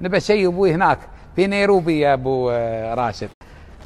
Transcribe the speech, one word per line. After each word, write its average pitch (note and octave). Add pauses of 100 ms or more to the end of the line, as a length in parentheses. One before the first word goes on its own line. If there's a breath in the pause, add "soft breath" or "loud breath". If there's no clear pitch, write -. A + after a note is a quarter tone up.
نبى F#3
شيء G3+
أبوي F3
هناك E3 (380 loud breath)
في F3+
نيروبي G3
يا C#3+
أبو، B2+
آه، A2+
راشد. A2+ (580 loud breath)